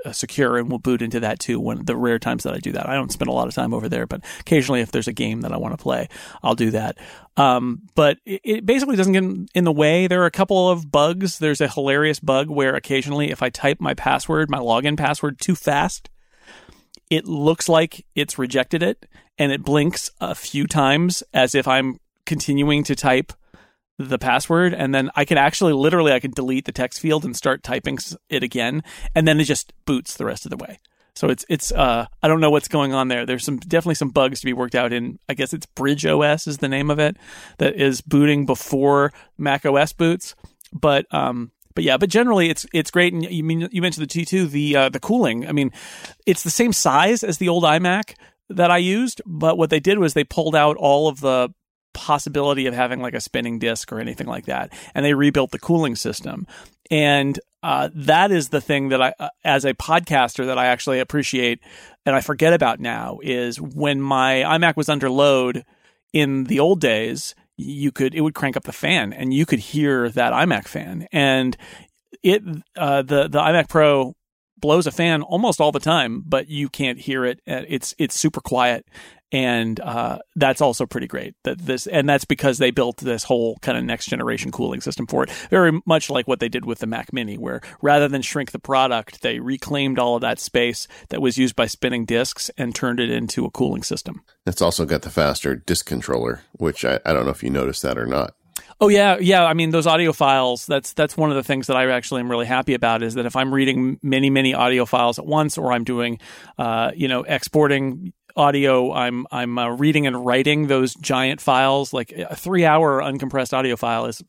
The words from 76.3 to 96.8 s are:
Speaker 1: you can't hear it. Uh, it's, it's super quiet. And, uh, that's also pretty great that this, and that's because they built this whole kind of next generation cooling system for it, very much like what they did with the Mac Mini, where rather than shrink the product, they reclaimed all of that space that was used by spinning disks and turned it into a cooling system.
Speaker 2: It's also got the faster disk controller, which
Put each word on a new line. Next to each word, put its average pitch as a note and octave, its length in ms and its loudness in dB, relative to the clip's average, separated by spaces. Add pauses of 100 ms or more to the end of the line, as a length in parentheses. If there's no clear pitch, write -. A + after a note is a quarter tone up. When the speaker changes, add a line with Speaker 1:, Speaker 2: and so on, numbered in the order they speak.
Speaker 1:
you C#3+ 180 -4
can't B2+ 320 -4
hear C3 240 -4
it. B2 240 -2
Uh, C3 220 -6
it's, C#3 280 -6
it's - 220 -2
super - 220 -2
quiet. B2 440 0 (460)
And, A#2 500 -2
uh, A#2+ 380 -4 (160)
that's C3+ 260 2
also C3 240 2
pretty - 220 -6
great - 360 -10
that C3 140 -4
this, C3 300 -4
and D3 200 2
that's C#3+ 160 4
because C3+ 340 0
they B2+ 140 4
built A#2+ 260 -2
this A#2+ 260 -4
whole A#2 340 0
kind B2 200 -2
of B2 60 -2
next A#2 220 -4
generation A#2+ 440 -4
cooling B2+ 300 -4
system C#3 280 -6
for C3 160 0
it, C3+ 80 -6 (180)
very E3+ 360 4
much D#3+ 240 2
like C3 180 -2
what B2+ 120 0
they A#2 80 0
did B2+ 160 -4
with A#2 160 -6
the A#2 80 -6
Mac A2+ 240 -8
Mini, A2 260 -8
where B2 220 -8 (220)
rather D3 260 6
than C3+ 140 -2
shrink C3+ 300 -6
the - 80 -10
product, C3 640 -2
they A#2+ 160 -2
reclaimed C3+ 600 -4
all A#2+ 160 0
of A#2 60 -4
that A#2+ 180 -4
space A#2+ 480 -2 (220)
that - 120 -6
was B2+ 160 0
used B2+ 180 2
by A#2+ 100 0
spinning B2 400 -4
disks A#2+ 520 -2
and A#2+ 160 -4
turned B2 260 -2
it A#2 100 0
into A#2 360 -4
a - 60 -8
cooling - 320 -2
system. - 380 -10 (240)
Speaker 2:
It's F2+ 160 -4
also E2+ 240 2
got D2+ 160 0
the - 80 -14
faster C#2+ 460 0
disk - 300 -4
controller, A#1+ 580 -4 (100)
which D2 320 -4